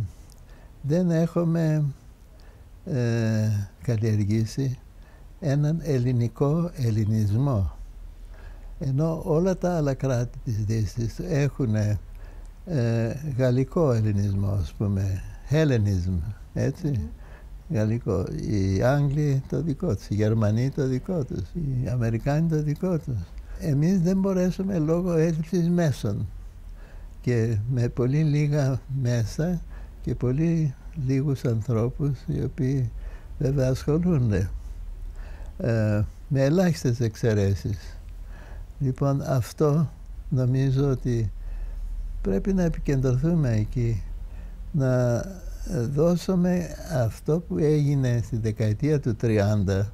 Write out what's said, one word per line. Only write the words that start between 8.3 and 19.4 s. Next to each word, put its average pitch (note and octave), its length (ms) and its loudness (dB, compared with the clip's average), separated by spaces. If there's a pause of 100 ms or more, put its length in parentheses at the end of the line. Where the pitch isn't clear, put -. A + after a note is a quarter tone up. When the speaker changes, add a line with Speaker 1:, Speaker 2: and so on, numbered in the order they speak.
Speaker 1:
Ενώ D#3+ 460 0
όλα F3 320 4
τα F3+ 180 0
άλλα D3 180 2
κράτη B2 500 -2
της A2 220 -2
Δύσης A2 540 -2
έχουνε, C3 800 0 (640)
ε, A#2 480 0 (240)
γαλλικό C3 540 2
ελληνισμό, G2+ 600 2 (100)
ας D#2 120 -4
πούμε, G2 500 0 (260)
Hellenism, G#2 680 4 (360)
έτσι. C3 340 -2
Speaker 2:
Μμμ. G#2 200 -2 (640)
Speaker 1:
Γαλλικό. A2 560 0 (240)
Οι F#2+ 340 2
Άγγλοι C#3+ 680 2